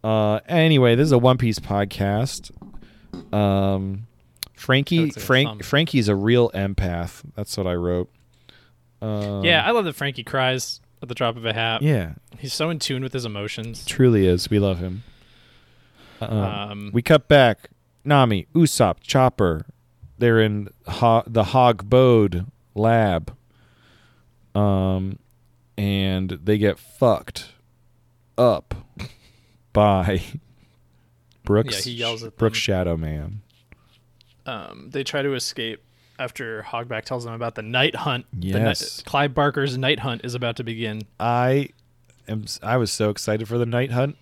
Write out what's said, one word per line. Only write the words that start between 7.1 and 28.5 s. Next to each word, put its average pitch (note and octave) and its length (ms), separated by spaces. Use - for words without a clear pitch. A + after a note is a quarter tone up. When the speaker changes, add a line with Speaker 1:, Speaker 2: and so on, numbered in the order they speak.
Speaker 1:
That's - 220
what F#2+ 100
I F2 80
wrote. F2 340
Um, G#2 420
Speaker 2:
Yeah, D#3+ 220
I G#3 60
love A#3 120
that D#3+ 140
Frankie C#3 260
cries C3 560
at B2 80
the A#2+ 60
drop A#2 200
of A#2 100
a A2 60
hat. A2+ 300
Speaker 1:
Yeah. A2 320
Speaker 2:
He's C3+ 160
so C3+ 160
in C3 100
tune C3 240
with C3 80
his B2 140
emotions. G#2+ 600
Speaker 1:
Truly A#2 420
is. F2+ 220
We G#2 100
love F#2+ 200
him. F#2 240
Um, A2+ 100
Speaker 2:
Um, G#2 600
Speaker 1:
we A#2+ 80
cut D3+ 260
back. C3 420
Nami, B2+ 500
Usopp, C3+ 460
Chopper. G2+ 640
They're A#2 220
in G#2 300
Ho-, A2+ 400
the A2+ 160
Hog A2 460
Bode A2 560
lab. G#2 640
Um, F#2+ 640
and F#2+ 520
they G#2+ 120
get G2+ 220
fucked - 680
up A2+ 360